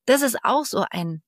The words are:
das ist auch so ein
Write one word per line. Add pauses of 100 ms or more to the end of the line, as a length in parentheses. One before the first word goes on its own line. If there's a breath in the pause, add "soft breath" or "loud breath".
das
ist
auch
so
ein